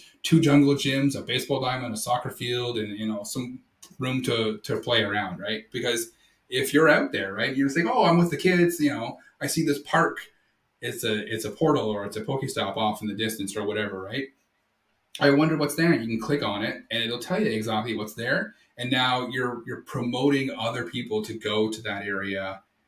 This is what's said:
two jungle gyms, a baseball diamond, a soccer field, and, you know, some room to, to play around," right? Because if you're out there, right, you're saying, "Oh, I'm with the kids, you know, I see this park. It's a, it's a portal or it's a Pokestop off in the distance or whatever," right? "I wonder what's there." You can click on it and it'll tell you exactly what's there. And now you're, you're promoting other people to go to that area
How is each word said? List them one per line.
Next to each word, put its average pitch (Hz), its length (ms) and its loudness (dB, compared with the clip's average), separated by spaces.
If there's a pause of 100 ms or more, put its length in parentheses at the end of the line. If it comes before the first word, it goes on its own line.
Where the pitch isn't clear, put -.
(240)
two 160 160 6
jungle 143 360 6
gyms, 135 400 2
a - 80 -6
baseball 123 380 -2
diamond, 127 320 -4
a 107 40 -8
soccer 123 320 -2
field, 120 480 -4
and, 104 200 -6
you 110 100 -4
know, 104 160 -4
some 127 360 -8 (380)
room 127 260 -2
to, 113 360 -2
to 117 180 -4
play 117 240 0
around," 101 380 -2
right? 110 320 -6
Because 120 400 -4 (380)
if 127 240 -2
you're 156 160 8
out - 220 4
there, 98 220 -4
right, 123 220 -2
you're 139 140 2
saying, 165 220 2
"Oh, 247 140 4
I'm 170 120 6
with 170 120 6
the - 80 -4
kids, 175 420 4
you 147 120 4
know, 143 260 -6 (240)
I 143 60 -4
see 156 180 0
this 143 140 0
park. - 400 2 (640)
It's 120 220 -6
a, 107 280 -2
it's 110 140 -4
a 104 60 -6
portal 143 380 2
or 101 160 -4
it's 104 120 -10
a 107 40 -4
Pokestop 117 560 -4
off 107 240 0
in 107 60 -6
the 98 80 -4
distance 104 400 -4
or 104 100 -4
whatever," 104 380 -4
right? 123 240 -6 (920)
"I 143 120 6
wonder 156 260 4
what's 143 180 -2
there." 165 200 6
You 113 120 -2
can 113 120 -2
click 143 240 0
on 101 200 -2
it - 280 -6
and 117 120 -2
it'll 117 160 -4
tell 202 220 -2
you 170 80 2
exactly 110 460 -2
what's 107 200 -6
there. 123 380 -2 (240)
And 123 140 -6
now 127 360 2
you're, 120 400 -4
you're 123 140 -8
promoting 131 760 0
other 120 280 -4
people 107 380 -4
to 107 100 -8
go 107 360 0
to - 140 -8
that 101 220 -6
area 98 560 -6 (260)